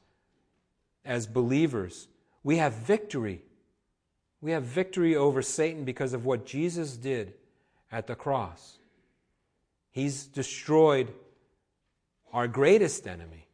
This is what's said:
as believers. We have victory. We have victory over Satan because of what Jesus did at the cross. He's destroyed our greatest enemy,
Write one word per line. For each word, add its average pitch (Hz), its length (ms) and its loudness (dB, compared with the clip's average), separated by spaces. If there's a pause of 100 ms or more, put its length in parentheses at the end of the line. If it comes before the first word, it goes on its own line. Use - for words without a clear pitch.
(1040)
as 120 240 -4
believers. 120 800 0 (340)
We 143 160 2
have 151 160 2
victory. 113 680 -2 (1000)
We 151 120 -6
have 156 120 -2
victory 170 520 2
over 139 260 4
Satan 160 420 -2
because 127 300 -4
of 120 120 -4
what 123 200 0
Jesus 160 500 -4
did 117 380 -6 (580)
at 113 160 -8
the 117 80 -8
cross. 113 600 -6 (1120)
He's 135 340 -4
destroyed 143 880 2 (1160)
our 120 160 -2
greatest 147 600 4
enemy, 82 460 -16